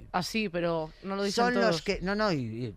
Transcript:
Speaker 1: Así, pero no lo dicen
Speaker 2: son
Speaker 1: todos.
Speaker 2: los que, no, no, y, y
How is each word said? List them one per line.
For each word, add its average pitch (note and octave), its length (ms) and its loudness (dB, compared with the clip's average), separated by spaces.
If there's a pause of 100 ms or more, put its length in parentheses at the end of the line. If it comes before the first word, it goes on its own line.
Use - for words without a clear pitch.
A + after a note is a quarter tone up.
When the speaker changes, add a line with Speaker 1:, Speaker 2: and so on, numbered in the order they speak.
(140)
Speaker 1:
Así, G#3 360 0
pero E3 420 -2 (120)
no F#3+ 140 -6
lo G3 60 0
dicen G3+ 220 2
Speaker 2:
son B3 100 2
Speaker 1:
todos. A#3+ 120 4
Speaker 2:
los E3 140 2
que, G3 200 -2
no, F#3+ 140 0
no, G#3+ 160 2
y, D#3+ 80 2
y A2+ 380 -4